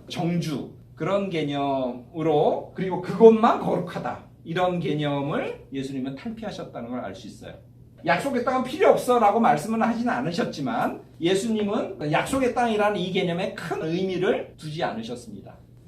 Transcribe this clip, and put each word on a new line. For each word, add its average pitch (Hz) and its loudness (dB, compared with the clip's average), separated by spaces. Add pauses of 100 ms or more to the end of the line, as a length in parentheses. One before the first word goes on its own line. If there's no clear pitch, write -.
정주, 156 -2 (240)
그런 190 0
개념으로, 147 0
그리고 180 -2
그곳만 220 8
거룩하다, 175 -4 (200)
이런 180 0
개념을 151 -2
예수님은 135 -6
탈피하셨다는 170 -10
걸 123 -6
알 95 -10
수 - -16
있어요. - -16 (520)
"약속의 240 0
땅은 254 2
필요 330 4
없어"라고 226 4
말씀은 220 2
하진 226 0
않으셨지만, 139 -2 (180)
예수님은 202 0
약속의 233 0
땅이라는 214 2
이 185 -4
개념에 180 -2
큰 - -6
의미를 180 -2
두지 156 -8
않으셨습니다. 110 -10 (320)